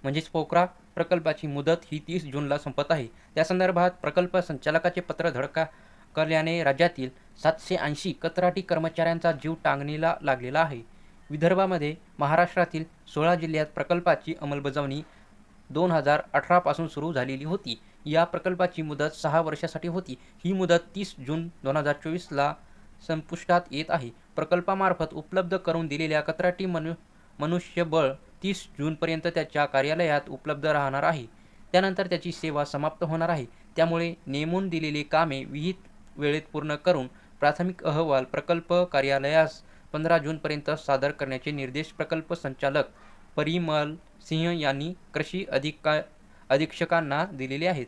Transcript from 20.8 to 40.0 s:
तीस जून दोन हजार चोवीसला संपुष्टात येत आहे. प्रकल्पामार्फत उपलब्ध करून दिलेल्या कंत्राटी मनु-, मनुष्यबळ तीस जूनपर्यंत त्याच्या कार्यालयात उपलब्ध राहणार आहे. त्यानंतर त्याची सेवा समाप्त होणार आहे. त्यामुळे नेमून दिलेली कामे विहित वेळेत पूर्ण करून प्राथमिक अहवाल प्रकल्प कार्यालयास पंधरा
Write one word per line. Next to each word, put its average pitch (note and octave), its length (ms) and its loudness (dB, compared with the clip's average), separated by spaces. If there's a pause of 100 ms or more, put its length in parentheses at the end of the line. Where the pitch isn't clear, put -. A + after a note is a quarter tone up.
तीस G3 200 -8 (120)
जून E3 220 -4
दोन C#3 280 -4
हजार D3 180 2
चोवीसला D3 600 -2 (540)
संपुष्टात E3+ 520 0 (100)
येत D3 180 -4
आहे. B2+ 220 -2 (260)
प्रकल्पामार्फत F3 760 0
उपलब्ध F#3 420 -2
करून E3 300 -2
दिलेल्या D3+ 340 0
कंत्राटी F3+ 460 -2
मनु-, E3 280 -4 (440)
मनुष्यबळ D#3+ 720 0 (300)
तीस F#3+ 260 -4 (100)
जूनपर्यंत D#3+ 480 -2
त्याच्या D#3 400 0
कार्यालयात D3 600 2
उपलब्ध C#3+ 380 -6
राहणार C#3+ 360 2
आहे. D3+ 240 0 (460)
त्यानंतर F#3+ 340 4
त्याची F3 260 -4
सेवा D3 320 -2
समाप्त D3+ 400 -4
होणार E3 240 0
आहे. D#3 160 0
त्यामुळे E3 680 0 (120)
नेमून E3 420 -2
दिलेली D#3 340 -2
कामे D3 420 0
विहित D3+ 300 -4 (420)
वेळेत D3 260 0 (100)
पूर्ण D3+ 220 -4
करून D3 320 2 (340)
प्राथमिक F3 440 2
अहवाल D3 400 2
प्रकल्प E3+ 500 -2
कार्यालयास D3 880 2 (300)
पंधरा E3 260 2